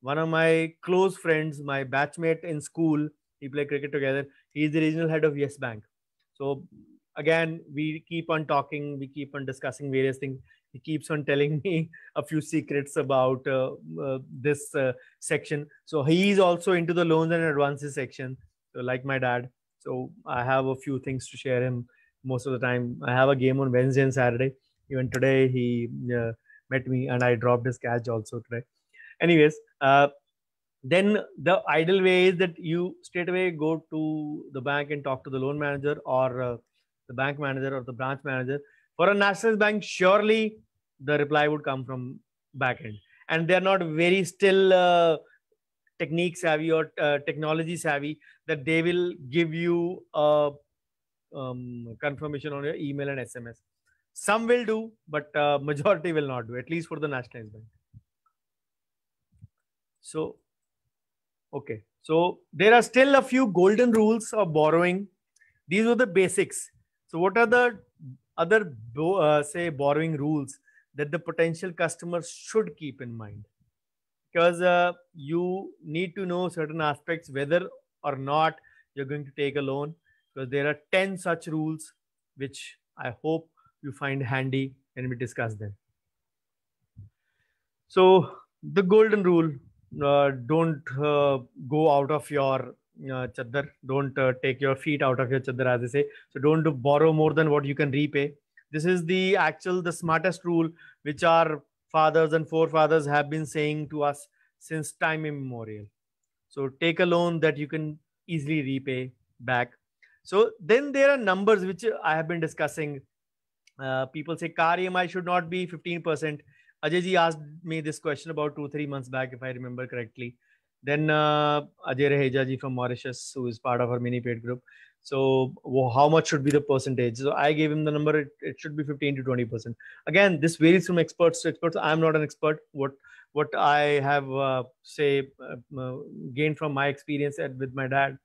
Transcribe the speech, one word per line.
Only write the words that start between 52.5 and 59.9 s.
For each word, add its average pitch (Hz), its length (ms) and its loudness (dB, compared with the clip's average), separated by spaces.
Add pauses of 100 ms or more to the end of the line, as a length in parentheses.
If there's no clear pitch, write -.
on 139 100 -8
your 156 100 -4
email 143 360 -6
and 135 100 -6
S 120 160 -12
M 117 120 -14
S. 113 120 -20 (560)
Some 226 300 -2
will 240 180 2
do, 220 280 -4 (160)
but, 151 260 -6
uh, 147 260 2
majority 151 520 0
will 151 160 0
not 123 180 -6
do, 120 100 -10
at 127 140 -10
least 165 160 -6
for 156 140 -10
the 151 80 -4
nationalized 120 440 -10
bank. 110 120 -20 (2250)